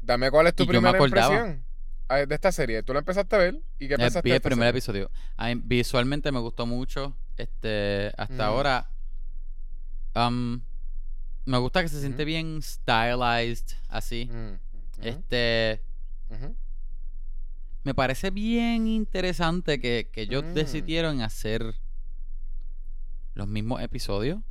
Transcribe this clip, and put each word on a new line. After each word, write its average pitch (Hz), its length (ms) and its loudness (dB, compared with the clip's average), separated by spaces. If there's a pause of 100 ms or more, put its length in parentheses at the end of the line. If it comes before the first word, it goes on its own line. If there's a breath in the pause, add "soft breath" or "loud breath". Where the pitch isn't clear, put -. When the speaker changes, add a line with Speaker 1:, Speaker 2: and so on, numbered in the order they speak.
Speaker 1:
Dame 123 300 2
cuál 160 160 8
es 170 80 4
tu - 80 6
Speaker 2:
Y - 40 6
yo 117 60 2
me 120 60 8 (120)
Speaker 1:
primera - 60 6
Speaker 2:
acordaba. 127 360 6
Speaker 1:
impresión, 202 320 0 (440)
ah, 135 160 2
de 143 100 -2
esta 185 160 4
serie. 113 320 0
¿Tú - 100 -2
la 139 60 2
empezaste 190 380 0
a - 20 6
ver? 185 220 2 (180)
¿Y 139 80 -4
qué 127 60 0
Speaker 2:
Eh, 139 40 2
Speaker 1:
pensaste 123 240 4
Speaker 2:
vi 123 100 4
Speaker 1:
de 123 40 6
Speaker 2:
el - 40 6
Speaker 1:
esta - 100 0
Speaker 2:
primer 117 180 4
Speaker 1:
serie? 123 100 4
Speaker 2:
episodio. 101 340 -2 (260 soft breath)
A 113 100 -2
mí, 120 160 0
visualmente 123 720 2
me 127 60 0
gustó 117 260 -4
mucho. 127 500 -2 (220)
Este, 104 800 0
hasta 104 160 -4
Speaker 1:
Ujú. 107 100 0
Speaker 2:
ahora, 123 460 2 (1200)
um, 120 460 0 (840)
me 131 120 2
gusta 127 240 2
que 170 60 0
se 147 140 -2
siente 139 220 -2
Speaker 1:
Ujú. 151 40 -2
Speaker 2:
bien 160 340 -2
stylized, 117 1160 2 (100)
así. 117 420 -2
Speaker 1:
Ujú, 113 300 -4 (400)
ujú. 113 80 -6
Speaker 2:
Este, 117 760 0 (480)
Speaker 1:
Ujú. 123 260 -4 (1300)
Speaker 2:
me 139 100 -2
parece 135 380 2
bien 226 560 0
interesante 180 920 0
que, 120 320 0
que 110 100 -6
ellos 120 220 -2
Speaker 1:
Mm. 165 100 -4
Speaker 2:
decidieron 156 680 0
hacer 110 540 -2 (1600)
los 98 140 -4
mismos 107 340 -2
episodios 117 580 -2 (120)